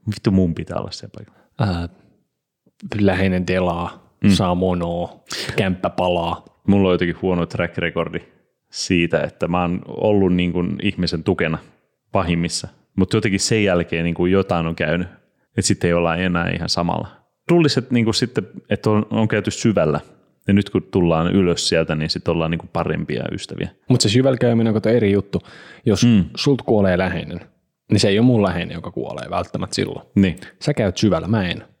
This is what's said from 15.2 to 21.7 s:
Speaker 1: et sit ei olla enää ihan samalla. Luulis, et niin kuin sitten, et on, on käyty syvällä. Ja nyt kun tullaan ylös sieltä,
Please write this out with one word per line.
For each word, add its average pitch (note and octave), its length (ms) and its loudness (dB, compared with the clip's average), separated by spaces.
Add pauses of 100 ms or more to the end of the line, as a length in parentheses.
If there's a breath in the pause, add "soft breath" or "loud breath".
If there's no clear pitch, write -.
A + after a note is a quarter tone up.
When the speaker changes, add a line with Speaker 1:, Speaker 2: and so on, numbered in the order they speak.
Speaker 1:
et G2 80 -2
sit - 200 0
ei F2 80 2
olla E2+ 240 2
enää F2 380 -2
ihan E2+ 140 -6
samalla. F2 400 -2 (420)
Luulis, E3+ 280 4
et A#2+ 120 -6
niin A#2+ 140 2
kuin A2 100 0
sitten, A2+ 320 -4 (240)
et G#2 160 -2
on, G#2+ 240 2
on A2 180 0
käyty G#2+ 220 0
syvällä. E2+ 500 2 (480)
Ja G2 60 4
nyt G2+ 160 2
kun F2+ 200 -4
tullaan E2+ 440 2
ylös F2 340 2
sieltä, D#2+ 260 0